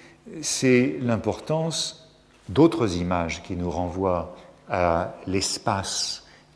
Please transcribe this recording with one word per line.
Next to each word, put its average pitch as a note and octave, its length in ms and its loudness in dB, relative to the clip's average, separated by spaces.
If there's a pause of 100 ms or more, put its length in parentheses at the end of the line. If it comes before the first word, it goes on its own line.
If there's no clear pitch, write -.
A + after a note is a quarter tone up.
(420)
c'est C3 580 4
l'importance B2+ 1080 -2 (400)
d'autres A#2 460 4
images F2 460 -2
qui F#2 140 -8
nous F2 140 -2
renvoient F2 680 -2 (340)
à F2 440 2 (120)
l'espace - 1000 -4 (300)